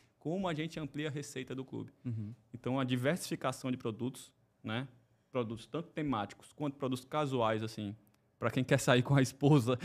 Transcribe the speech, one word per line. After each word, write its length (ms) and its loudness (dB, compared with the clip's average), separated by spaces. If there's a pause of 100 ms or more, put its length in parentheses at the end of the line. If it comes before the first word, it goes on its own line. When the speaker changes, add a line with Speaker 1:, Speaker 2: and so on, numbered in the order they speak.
(180)
Speaker 1:
como 300 -4
a 60 -2
gente 240 -6
amplia 300 -6
a 20 -4
receita 440 -8
do 100 -8
clube. 260 -8 (140)
Speaker 2:
Uhum. 280 -6 (220)
Speaker 1:
Então, 240 -2
a 60 2
diversificação 840 -2
de 60 -2
produtos, 560 -6 (300)
né? 240 -4 (460)
Produtos 340 -4
tanto 240 -8
temáticos 600 -4
quanto 240 -4
produtos 280 -2
casuais, 580 2
assim, 320 -6 (440)
pra 120 0
quem 120 0
quer 160 4
sair 240 6
com 140 2
a 60 8
esposa 640 4